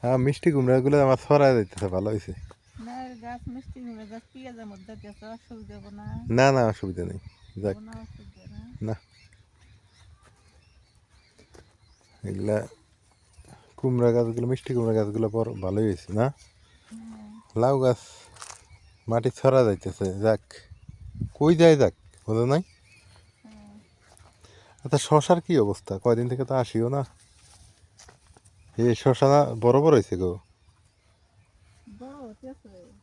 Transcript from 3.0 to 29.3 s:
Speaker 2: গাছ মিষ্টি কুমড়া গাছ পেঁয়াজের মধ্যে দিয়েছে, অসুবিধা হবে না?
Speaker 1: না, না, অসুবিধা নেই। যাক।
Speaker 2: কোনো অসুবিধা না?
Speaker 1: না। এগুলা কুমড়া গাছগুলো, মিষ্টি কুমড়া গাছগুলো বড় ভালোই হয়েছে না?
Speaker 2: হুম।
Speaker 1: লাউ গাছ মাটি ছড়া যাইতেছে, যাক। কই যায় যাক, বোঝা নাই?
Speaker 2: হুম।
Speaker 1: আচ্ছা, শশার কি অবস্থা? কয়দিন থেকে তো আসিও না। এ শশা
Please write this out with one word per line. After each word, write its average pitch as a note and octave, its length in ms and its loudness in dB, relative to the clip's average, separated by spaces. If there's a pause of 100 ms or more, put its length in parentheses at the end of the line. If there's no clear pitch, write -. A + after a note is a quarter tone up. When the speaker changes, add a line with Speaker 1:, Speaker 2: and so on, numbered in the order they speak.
Speaker 2:
গাছ A#3+ 260 -16
মিষ্টি B3+ 320 -16
কুমড়া A3+ 260 -16
গাছ A3+ 180 -20 (100)
পেঁয়াজের B3 320 -20
মধ্যে G3+ 300 -20
দিয়েছে, G#3 300 -20
অসুবিধা A3 500 -20
হবে G3+ 160 -20
না? G#3 160 -16 (220)
Speaker 1:
না, A#2+ 220 4
না, C3 100 2 (100)
অসুবিধা F2+ 380 -8
নেই। F#2+ 100 -12 (420)
যাক। G2+ 140 -4
Speaker 2:
কোনো G#3+ 160 -20
অসুবিধা A3+ 520 -20 (100)
না? G#3 80 -16 (200)
Speaker 1:
না। A2 140 -8 (3250)
এগুলা G2 340 -4 (1200)
কুমড়া B2 340 2
গাছগুলো, A#2 360 0
মিষ্টি B2+ 260 -6
কুমড়া A#2 200 0
গাছগুলো A2 360 0
বড় A2+ 200 -4 (120)
ভালোই G2 240 -2
হয়েছে F#2+ 280 -4
না? A2 120 0 (680)
Speaker 2:
হুম। A3 680 -10
Speaker 1:
লাউ C3+ 180 2
গাছ B2+ 220 2 (1040)
মাটি A2+ 220 -2 (100)
ছড়া C3+ 240 4
যাইতেছে, G2 440 -2 (120)
যাক। G#2+ 240 0 (920)
কই D#3 220 2
যায় E3 260 8
যাক, G2 120 4 (320)
বোঝা A2 200 -2
নাই? C#3+ 160 0
Speaker 2:
হুম। - 1120 -20 (1120)
Speaker 1:
আচ্ছা, C3+ 140 0
শশার D3+ 440 4
কি - 160 -4
অবস্থা? G2+ 360 -2 (100)
কয়দিন A#2+ 260 2
থেকে B2+ 160 -6
তো C3+ 100 -6
আসিও A#2 340 -2
না। C#3 120 -4 (1800)
এ A2+ 80 0 (100)
শশা C3+ 380 2